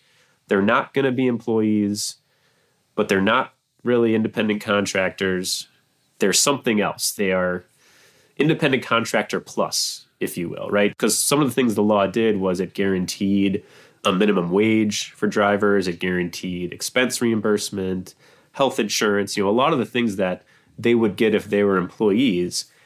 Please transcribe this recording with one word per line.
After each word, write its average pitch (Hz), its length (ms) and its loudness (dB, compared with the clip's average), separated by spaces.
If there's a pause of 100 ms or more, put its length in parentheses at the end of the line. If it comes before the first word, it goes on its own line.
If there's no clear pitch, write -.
(480)
they're 98 140 2
not 120 320 0
gonna 135 180 2
be 127 140 0
employees, 107 920 0 (800)
but 104 120 0
they're 98 140 2
not 113 320 0 (300)
really 117 300 2
independent 110 480 0
contractors. 95 1040 -2 (520)
They're 98 140 2
something 127 480 0
else. - 300 -4
They 98 200 -2
are 90 320 -2 (720)
independent 143 480 0
contractor 113 560 0
plus, - 680 -6 (120)
if - 180 -6
you 85 120 -6
will, - 200 -10
right? 101 280 2
'Cause 110 200 0
some - 240 0
of 143 60 2
the 120 60 -4
things 123 220 2
the 107 60 0
law 104 260 4
did 110 300 0
was 92 220 -2
it 90 140 -4
guaranteed 98 920 0 (400)
a 104 80 2
minimum 95 400 2
wage 107 600 0
for - 160 -4
drivers. 101 600 2
It 85 120 -6
guaranteed 90 720 -4
expense - 480 -2
reimbursement, 101 920 -2 (360)
health 131 280 -2
insurance, 101 580 0
you 104 60 0
know, 98 60 2
a - 20 2
lot 131 200 2
of 156 80 0
the 110 60 -2
things 113 320 -2
that 92 260 -2 (340)
they 117 160 2
would 113 220 2
get 110 180 2
if 101 120 0
they 101 180 2
were 98 140 4
employees. 95 880 0 (200)